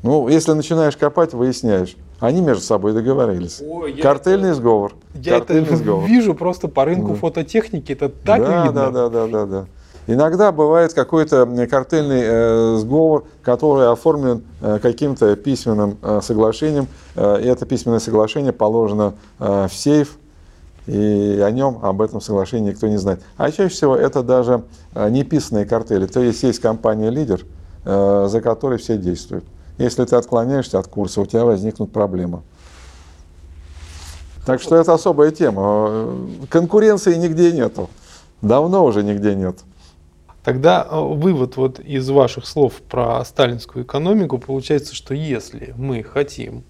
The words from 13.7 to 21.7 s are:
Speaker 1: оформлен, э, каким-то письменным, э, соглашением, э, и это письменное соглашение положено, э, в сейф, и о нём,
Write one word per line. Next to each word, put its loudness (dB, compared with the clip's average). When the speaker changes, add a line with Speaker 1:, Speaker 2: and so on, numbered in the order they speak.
Speaker 1:
оформлен, 0
э, -2
каким-то 2
письменным, -2
э, -2
соглашением, 0
э, 2
и 0
это 0
письменное -2
соглашение 0
положено, 0
э, 0
в -12
сейф, 0
и 0
о 2
нём, -2